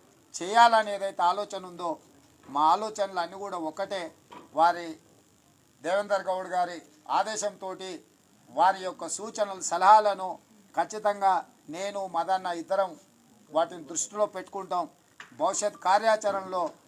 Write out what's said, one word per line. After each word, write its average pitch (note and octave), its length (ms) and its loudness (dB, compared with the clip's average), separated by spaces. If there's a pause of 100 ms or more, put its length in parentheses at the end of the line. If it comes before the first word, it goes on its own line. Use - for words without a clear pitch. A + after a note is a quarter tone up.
(420)
చేయాలని A3 540 6
ఏదైతే F#3+ 280 -4
ఆలోచన F#3+ 420 0
ఉందో, F3 320 -6 (520)
మా C#3 120 0
ఆలోచనలు G3 580 2
అన్నీ F3 180 -6
కూడా G3 200 -8
ఒకటే. F3 580 -8 (380)
వారి E3 460 2 (840)
దేవేందర్ F#3+ 460 -2
గౌడ్ F#3 200 -2
గారి F3 340 -2 (280)
ఆదేశంతోటి F#3+ 960 -4 (440)
వారి F3+ 340 2
యొక్క - 260 -10
సూచనలు, G3+ 520 -6
సలహాలను F#3+ 760 4 (380)
ఖచ్చితంగా G3 680 0 (220)
నేను, G3 380 -6
మదన్న F3+ 380 -2
ఇద్దరం F3 500 -2 (560)
వాటిని E3 320 -2
దృష్టిలో E3+ 420 -4
పెట్టుకుంటాం. F#3 640 -6 (500)
భవిష్యత్ F#3+ 380 -2
కార్యాచరణలో G3 920 2 (180)